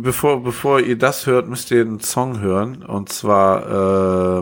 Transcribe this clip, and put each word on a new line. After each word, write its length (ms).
bevor, 420
bevor 360
ihr 160
das 300
hört, 220
müsst 220
ihr 100
einen 200
Song 400
hören. 440
Und 240
zwar, 1300